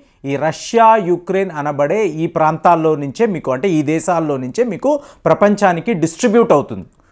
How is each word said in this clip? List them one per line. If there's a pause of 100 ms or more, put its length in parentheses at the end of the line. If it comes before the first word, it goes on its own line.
(240)
ఈ
రష్యా,
యుక్రెయిన్
అనబడే
ఈ
ప్రాంతాల్లో
నుంచే
మీకు,
అంటే
ఈ
దేశాల్లో
నుంచే
మీకు (240)
ప్రపంచానికి
డిస్ట్రిబ్యూట్
అవుతుంది. (280)